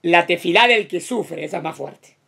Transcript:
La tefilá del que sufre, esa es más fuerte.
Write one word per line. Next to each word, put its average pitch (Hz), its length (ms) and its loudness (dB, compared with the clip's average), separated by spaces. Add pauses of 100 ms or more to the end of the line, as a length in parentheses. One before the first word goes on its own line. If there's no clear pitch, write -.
La 170 240 4
tefilá 180 400 2
del 220 220 2
que 175 120 -6
sufre, 160 440 -6
esa 151 140 -8
es 147 40 -8
más 160 140 -8
fuerte. - 400 -16 (120)